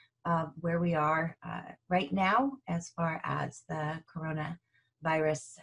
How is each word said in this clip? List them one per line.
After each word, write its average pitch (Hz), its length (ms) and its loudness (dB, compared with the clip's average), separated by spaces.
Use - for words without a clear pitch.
of 165 240 2
where 170 200 2
we 175 120 4
are, 160 500 2
uh, - 200 -8
right 180 240 2
now 208 400 4
as 170 220 -2
far 165 340 -2
as 143 460 -4
the 156 320 -4
coronavirus 156 1500 -2